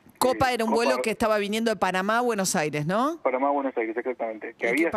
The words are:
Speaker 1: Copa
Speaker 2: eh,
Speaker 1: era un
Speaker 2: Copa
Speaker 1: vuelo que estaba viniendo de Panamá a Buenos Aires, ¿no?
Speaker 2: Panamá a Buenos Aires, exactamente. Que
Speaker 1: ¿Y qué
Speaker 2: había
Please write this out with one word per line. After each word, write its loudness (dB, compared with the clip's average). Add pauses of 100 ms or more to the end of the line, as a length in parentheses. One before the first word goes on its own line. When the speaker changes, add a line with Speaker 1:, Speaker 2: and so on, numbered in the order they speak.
(180)
Speaker 1:
Copa 2
Speaker 2:
eh, 0
Speaker 1:
era 0
un 0
Speaker 2:
Copa 2
Speaker 1:
vuelo 2
que 0
estaba 2
viniendo 0
de 0
Panamá 0
a 2
Buenos 0
Aires, 0
¿no? 0
Speaker 2:
Panamá 0
a 2
Buenos -2
Aires, -2
exactamente. -6
Que -14
Speaker 1:
¿Y -20
qué -2
Speaker 2:
había 2